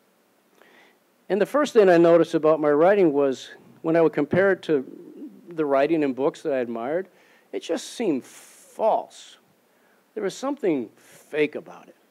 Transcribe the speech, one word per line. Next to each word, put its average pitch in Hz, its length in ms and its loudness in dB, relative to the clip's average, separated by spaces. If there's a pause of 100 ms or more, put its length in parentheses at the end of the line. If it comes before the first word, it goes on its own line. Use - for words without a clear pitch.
(1300)
And 196 100 -2
the 196 60 2
first 285 280 -2
thing 202 160 6
I 175 80 6
noticed 170 360 4
about 156 260 2
my 151 120 0
writing 170 420 4
was 139 360 -2 (340)
when 160 120 -2
I 170 60 4
would 156 120 2
compare 180 380 0
it 180 120 -4
to 143 200 -2 (640)
the 160 160 -6
writing 147 360 0
in 135 120 -2
books 135 280 -4
that 151 120 -6
I 131 40 -2
admired, 123 500 -6 (440)
it 392 100 -8
just - 320 -8
seemed 165 320 -4
false. - 1120 -8 (760)
There 214 100 -10
was 185 120 -6
something 170 600 -4
fake - 600 -6
about 90 340 -16
it. - 60 -20 (160)